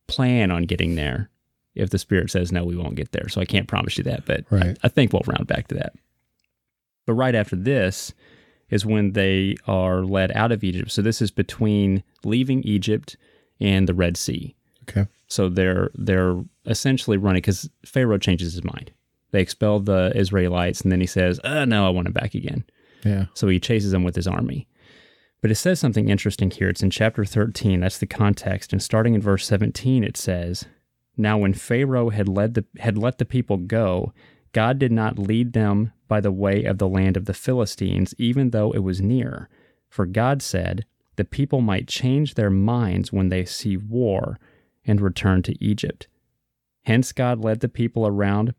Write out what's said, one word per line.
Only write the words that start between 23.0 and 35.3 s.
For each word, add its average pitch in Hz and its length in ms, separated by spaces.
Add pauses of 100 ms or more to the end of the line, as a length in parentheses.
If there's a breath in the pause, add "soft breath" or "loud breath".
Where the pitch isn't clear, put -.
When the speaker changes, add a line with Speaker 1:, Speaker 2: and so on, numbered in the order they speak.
Speaker 2:
Yeah. 98 280
Speaker 1:
So - 160
he 92 120
chases 101 320
them 92 120
with 87 120
his 85 100
army. - 400 (760 soft breath)
But 110 100
it 110 40
says 180 260
something 110 300
interesting 101 400
here. - 180
It's 95 140
in 95 80
chapter 110 340
thirteen. 104 560
That's 92 180
the - 80
context. 98 640
And 98 100
starting 113 320
in 101 80
verse 98 240
seventeen, 110 580
it - 120
says, 90 500 (500)
"Now 107 220
when 98 160
Pharaoh 123 560
had 104 180
led 101 260
the, 107 100 (140)
had 107 200
let 117 200
the 117 60
people 120 320
go, 92 560 (400 soft breath)
God 120 280
did 127 120
not 110 260
lead 110 340